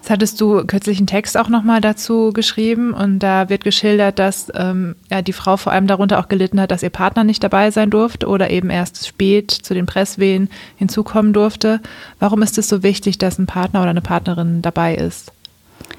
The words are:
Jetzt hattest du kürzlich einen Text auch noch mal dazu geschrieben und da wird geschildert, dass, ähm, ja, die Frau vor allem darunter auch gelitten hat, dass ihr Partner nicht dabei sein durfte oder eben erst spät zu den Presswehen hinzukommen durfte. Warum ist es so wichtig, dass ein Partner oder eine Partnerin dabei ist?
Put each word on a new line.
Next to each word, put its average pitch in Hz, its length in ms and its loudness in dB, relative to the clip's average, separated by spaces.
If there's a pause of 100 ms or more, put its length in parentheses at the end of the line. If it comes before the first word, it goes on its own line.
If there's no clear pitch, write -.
Jetzt - 100 -8
hattest 208 300 0
du 208 260 2
kürzlich 196 320 -2
einen 196 80 2
Text - 320 -2
auch 220 100 0
noch 233 140 2
mal 226 180 2
dazu 220 520 0
geschrieben 226 600 -2
und 196 280 0
da 190 280 0
wird 202 140 -2
geschildert, 208 560 2
dass, 196 380 -2
ähm, 185 400 -2 (120)
ja, 190 140 -2
die 185 100 -4
Frau 190 240 0
vor - 160 -4
allem 190 140 2
darunter 196 320 2
auch 180 100 -2
gelitten 190 320 2
hat, 190 120 0
dass 175 100 -2
ihr 175 80 -2
Partner 196 320 0
nicht 214 220 2
dabei 202 260 2
sein 214 200 2
durfte 220 360 0
oder 196 240 0
eben 180 200 -2
erst 175 360 -4
spät 202 460 2
zu - 220 -6
den 180 120 0
Presswehen 196 640 0 (260)
hinzukommen 214 560 0
durfte. 214 480 2 (380)
Warum 208 240 2
ist 214 160 0
es 208 100 -2
so 196 140 0
wichtig, 196 360 0
dass 185 200 -2
ein 190 80 0
Partner 185 360 -2
oder 180 80 2
eine 170 100 0
Partnerin 170 600 -2
dabei 170 340 -2
ist? - 340 -6 (680)